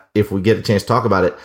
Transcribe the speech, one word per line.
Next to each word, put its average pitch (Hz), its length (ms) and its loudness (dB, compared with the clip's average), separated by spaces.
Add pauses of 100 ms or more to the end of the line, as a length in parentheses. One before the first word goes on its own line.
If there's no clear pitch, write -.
(160)
If 104 160 0
we 98 100 -4
get 101 160 2
a 104 40 -8
chance 104 220 0
to - 40 -20
talk 120 160 0
about 95 220 2
it, 85 200 -2